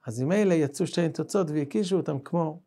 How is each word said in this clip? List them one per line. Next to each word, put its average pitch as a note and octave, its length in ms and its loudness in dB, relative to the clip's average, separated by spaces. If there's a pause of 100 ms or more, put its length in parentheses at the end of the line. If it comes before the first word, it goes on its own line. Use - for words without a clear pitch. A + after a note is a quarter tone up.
אז A#2 160 -4
ממילא F#3+ 320 4
יצאו D#3+ 320 2
שתי E3+ 160 0
ניצוצות D#3+ 480 0
והקישו F3+ 460 0
אותם D3 220 0
כמו D#3+ 480 -2